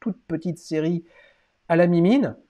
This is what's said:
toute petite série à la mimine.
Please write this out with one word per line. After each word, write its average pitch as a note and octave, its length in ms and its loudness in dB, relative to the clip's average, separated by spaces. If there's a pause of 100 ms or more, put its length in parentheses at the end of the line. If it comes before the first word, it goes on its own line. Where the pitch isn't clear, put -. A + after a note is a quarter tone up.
toute - 260 -8
petite E3 300 -6
série E3 480 -4 (640)
à E3 80 2
la F3 100 4
mimine. F3 500 2 (140)